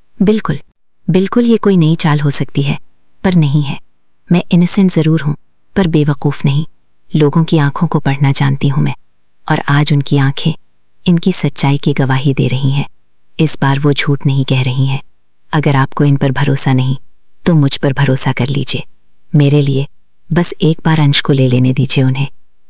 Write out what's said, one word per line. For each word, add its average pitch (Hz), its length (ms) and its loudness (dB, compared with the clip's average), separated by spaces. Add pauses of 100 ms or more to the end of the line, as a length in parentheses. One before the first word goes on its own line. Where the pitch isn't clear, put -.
(220)
"बिल्कुल, 190 360 0 (520)
बिल्कुल 190 340 2
ये 233 120 4
कोई 202 200 2
नई 160 180 4
चाल 151 260 0
हो 143 100 0
सकती - 320 0
है, 147 160 -2 (460)
पर 185 100 2
नहीं 151 280 2
है। 139 180 -6 (520)
मैं 175 100 2 (100)
innocent 180 400 4
जरूर 156 280 2
हूं, 147 140 -4 (420)
पर 196 100 2
बेवकूफ 147 580 0
नहीं। 147 220 0 (500)
लोगों 151 280 2
की 160 140 0
आंखों 143 280 0
को 156 120 0
पढ़ना 139 340 0
जानती 139 360 0
हूं 143 140 0
मैं, 139 120 -2 (560)
और 151 180 -2
आज 143 240 2
उनकी 143 260 0
आंखें 143 340 0 (540)
इनकी 175 260 2
सच्चाई 139 460 0
की - 140 0
गवाही 135 420 0
दे 135 120 0
रही 131 240 -2
हैं। 139 160 -2 (540)
इस 156 200 2
बार 135 180 2
वो 147 140 2
झूठ - 340 0
नहीं 139 180 0
कह 131 180 0
रही 135 240 -2
हैं। 135 160 -4 (500)
अगर 147 240 2
आपको 135 280 0
इन 143 120 4
पर 139 160 0
भरोसा 139 400 0
नहीं, 131 240 0 (500)
तो 175 80 4
मुझ 143 220 2
पर 143 160 -2
भरोसा 135 400 0
कर 120 160 -2
लीजिए। 135 360 -4 (500)
मेरे 147 260 4
लिए 139 260 0 (460)
बस 170 200 2 (100)
एक 156 220 2
बार 160 160 2
अंश 143 200 2
को - 120 0
ले 135 160 2
लेने 127 240 2
दीजिए 135 320 0
उन्हें, 131 240 0 (420)